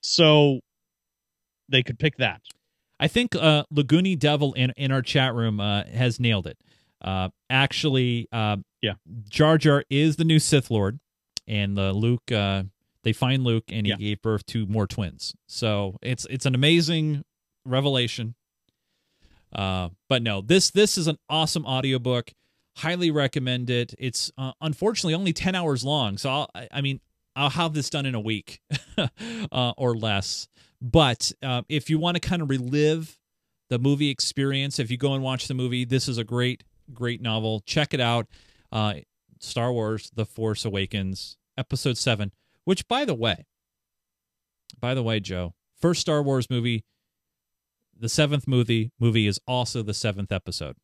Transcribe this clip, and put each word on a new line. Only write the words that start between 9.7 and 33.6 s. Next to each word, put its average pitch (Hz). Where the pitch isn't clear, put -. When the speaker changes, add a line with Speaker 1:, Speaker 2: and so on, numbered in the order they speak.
Speaker 2:
is 147
the 165
new 160
Sith 147
Lord, 107
and 101
the 98
Luke, 117
uh, 98
they 110
find 131
Luke, 113
and 107
he 104
Speaker 1:
Yeah. 101
Speaker 2:
gave 104
birth 110
to 110
more 101
twins. -
So 101
it's, 123
it's 131
an 131
amazing 156
revelation. 127
Uh, 92
but 127
no, 104
this, 113
this 202
is 165
an 156
awesome 156
audiobook. 127
Highly 175
recommend 127
it. 120
It's, -
uh, 131
unfortunately 170
only 185
ten 185
hours 151
long, 127
so 139
I'll, 139
I, 110
I 139
mean, 139
I'll 143
have 165
this 147
done 143
in 131
a 113
week, 107
<laughs> -
uh, 196
or 123
less. 107
But, 127
uh, 123
if 147
you 156
wanna 175
kinda 175
relive 147